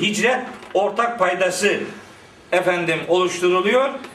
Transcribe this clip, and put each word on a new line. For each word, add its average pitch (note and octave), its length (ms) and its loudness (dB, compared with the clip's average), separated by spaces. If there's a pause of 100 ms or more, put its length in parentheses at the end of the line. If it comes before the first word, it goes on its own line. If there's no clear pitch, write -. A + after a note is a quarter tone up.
hicret G#3 400 0 (320)
ortak G3+ 460 0
paydası F#3 600 0 (720)
efendim F3 560 0
oluşturuluyor F3+ 840 2 (260)